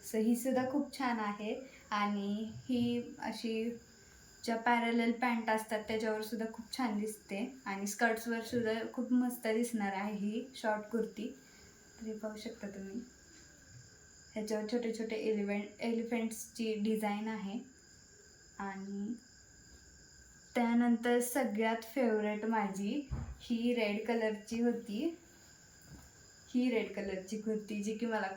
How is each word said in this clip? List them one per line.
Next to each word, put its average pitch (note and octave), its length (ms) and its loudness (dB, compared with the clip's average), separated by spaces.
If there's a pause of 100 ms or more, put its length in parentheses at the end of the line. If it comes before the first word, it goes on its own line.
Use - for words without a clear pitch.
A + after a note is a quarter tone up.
(120)
So A3 80 2
ही A#3 160 6
सुद्धा B3+ 340 2
खूप C#4+ 280 0
छान A#3+ 200 2
आहे. G#3+ 500 -2 (220)
आणि G#3 580 0
ही A#3+ 720 0
अशी A3+ 600 -2 (680)
ज्या A3+ 120 0
पॅरलल A#3 560 4
पॅन्ट A#3 380 0
असतात, G#3+ 380 0
त्याच्यावर A3 340 0
सुद्धा A3 300 -4
खूप - 240 -12
छान A3 220 0
दिसते G#3+ 560 -4 (120)
आणि G3+ 200 -4
स्कर्ट्सवर A3+ 540 0
सुद्धा A3 320 0 (200)
खूप B3 200 0
मस्त B3 340 2
दिसणार A3 460 2
आहे G3+ 240 -2
ही G#3+ 280 -2 (100)
शॉर्ट G#3+ 280 0
कुर्ती. A3 540 -4 (640)
तर A3 60 -8
हे A3 60 -4
पाहू G#3+ 260 -6
शकता A3+ 300 -8
तुम्ही, G3 320 -8 (1300)
ह्याच्यावर G#3+ 380 -2
छोटे A#3+ 260 0
छोटे A3+ 180 -2
एलिफंट, G#3 460 0 (180)
एलिफंट्सची A3+ 960 -2
डिझाईन G#3+ 540 0
आहे. G#3 300 -4 (1000)
आणि G3 540 -6 (1400)
त्यानंतर A#3+ 640 6
सगळ्यात A3+ 560 2 (180)
फेवरेट G#3+ 500 2
माझी G#3+ 640 0 (320)
ही A#3+ 340 2
रेड G#3+ 320 2
कलरची A3+ 560 0
होती, A#3+ 560 0 (1400)
ही B3 160 6
रेड G#3 240 0
कलरची G3 460 -4
कुर्ती, G#3+ 420 -2
जी A3 120 0
की A#3 120 -2
मला G#3+ 200 0 (100)